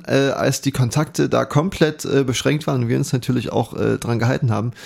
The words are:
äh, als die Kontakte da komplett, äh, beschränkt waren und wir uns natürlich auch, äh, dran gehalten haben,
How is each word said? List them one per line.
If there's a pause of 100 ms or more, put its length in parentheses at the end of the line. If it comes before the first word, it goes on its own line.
äh,
als
die
Kontakte
da
komplett,
äh,
beschränkt
waren
und
wir
uns
natürlich
auch,
äh,
dran
gehalten
haben, (140)